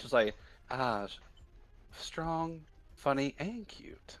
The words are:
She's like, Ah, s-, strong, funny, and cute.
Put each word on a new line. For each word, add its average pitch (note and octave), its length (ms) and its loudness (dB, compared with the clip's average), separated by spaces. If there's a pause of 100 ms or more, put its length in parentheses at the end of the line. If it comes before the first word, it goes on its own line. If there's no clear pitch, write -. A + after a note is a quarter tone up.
She's A2+ 120 -6
like, A2 220 8 (360)
Ah, B2 320 2
s-, - 160 -8 (720)
strong, E3 720 -4 (280)
funny, C#3 440 2
and G#3+ 280 -4
cute. - 540 -16